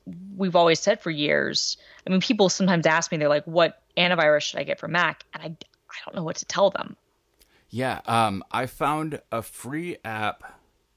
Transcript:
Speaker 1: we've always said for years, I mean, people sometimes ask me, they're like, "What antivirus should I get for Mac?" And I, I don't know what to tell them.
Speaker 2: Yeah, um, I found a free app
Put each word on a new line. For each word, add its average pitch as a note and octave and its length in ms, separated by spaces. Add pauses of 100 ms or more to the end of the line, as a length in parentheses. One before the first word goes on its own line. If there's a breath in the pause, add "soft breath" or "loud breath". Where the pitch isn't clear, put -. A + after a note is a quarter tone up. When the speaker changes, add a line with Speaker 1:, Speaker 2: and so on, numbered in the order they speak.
(380)
Speaker 1:
we've F#3 180
always E3+ 240
said G#3 220
for E3+ 100
years, D3 640 (320 loud breath)
I - 20
mean, F#3 120
people G#3 260
sometimes F3 380
ask D#3+ 260
me, E3+ 60
they're D3 100
like, D3 180
"What E3 380 (140)
antivirus E3 460
should - 180
I - 20
get D3 160
for D#3+ 80
Mac?" D#3+ 460
And D#3 100
I, D#3+ 40
I - 480 (100)
don't - 100
know F3 80
what D#3+ 140
to - 80
tell - 240
them. - 260 (720 soft breath)
Speaker 2:
Yeah, B2 360
um, A2 360 (100)
I B2+ 160
found D3+ 540 (120)
a A2+ 80
free D#3 640
app A2 540 (380)